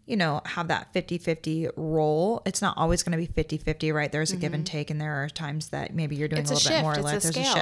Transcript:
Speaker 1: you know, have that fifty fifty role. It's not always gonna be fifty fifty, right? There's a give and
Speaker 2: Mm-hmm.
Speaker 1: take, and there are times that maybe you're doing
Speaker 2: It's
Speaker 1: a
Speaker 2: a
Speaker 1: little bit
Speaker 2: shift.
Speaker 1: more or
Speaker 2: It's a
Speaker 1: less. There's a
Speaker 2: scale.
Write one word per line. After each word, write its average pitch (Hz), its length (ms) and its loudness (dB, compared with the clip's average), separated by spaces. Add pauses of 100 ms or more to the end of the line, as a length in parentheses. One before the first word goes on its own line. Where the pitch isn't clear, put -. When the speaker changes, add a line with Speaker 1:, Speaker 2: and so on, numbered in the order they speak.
Speaker 1:
you 226 100 0
know, 160 280 2
have 170 240 -2
that - 220 -2
fifty 175 280 0
fifty 160 560 0
role. 156 720 2
It's - 140 -2
not 196 140 2
always 165 280 4
gonna 170 140 0
be 165 100 -2
fifty 156 320 -2
fifty, 156 320 -2
right? 147 200 0
There's 156 200 0
a 185 60 -2
give 175 180 -2
and 156 100 -2
Speaker 2:
Mm-hmm. - 120 -8
Speaker 1:
take, 147 120 -4
and 151 100 -2
there 151 240 -2
are 147 60 -4
times 151 400 -6
that - 240 -4
maybe 156 220 0
you're 147 140 0
doing 151 120 2
Speaker 2:
It's 147 80 0
Speaker 1:
a 147 40 2
Speaker 2:
a - 20 2
Speaker 1:
little - 140 4
bit - 40 2
Speaker 2:
shift. 320 100 2
Speaker 1:
more 156 100 2
or - 20 0
Speaker 2:
It's 147 60 0
a - 40 0
Speaker 1:
less. - 180 0
There's 165 140 0
a 254 60 0
Speaker 2:
scale. 262 180 2